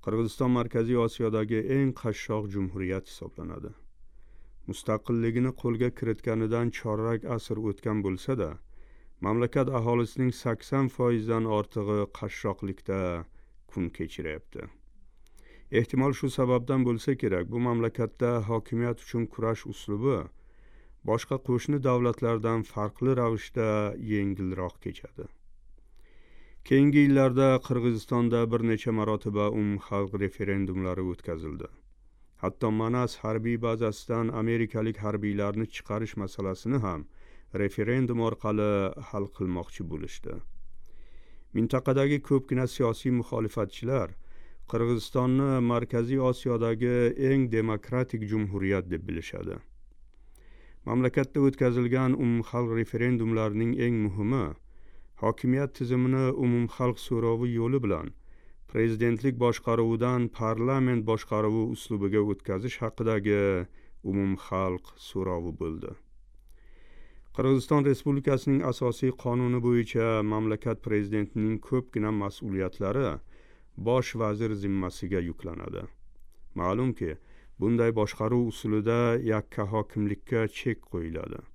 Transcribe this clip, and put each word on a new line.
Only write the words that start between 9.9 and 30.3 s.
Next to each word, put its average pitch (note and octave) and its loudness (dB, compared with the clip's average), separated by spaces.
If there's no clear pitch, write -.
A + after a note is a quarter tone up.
sakson C3 0
foizdan A2+ 2
ortig'i G#2 0
qashshoqlikda G2 -4
kun F2+ -2
kechirayapti. - -8
Ehtimol, C3 2
shu C#3+ -2
sababdan B2+ 2
bo'lsa A#2+ 2
kerak, F#2 0
bu A#2+ -2
mamlakatda A#2+ 0
hokimiyat A#2 -2
uchun A#2 -2
kurash A2+ -2
uslubi G#2+ -2
boshqa A#2 0
qo'shni B2+ 2
davlatlardan A#2 2
farqli G#2+ -2
ravishda A2+ 0
yengilroq F#2+ -2
kechadi. - -10
Keyingi C#3+ 6
yillarda C3+ 6
Qirg'izistonda A#2+ 2
bir A#2 2
necha A2+ 0
marotaba G#2+ 0
umumxalq G2+ -2
referendumlari F#2+ -2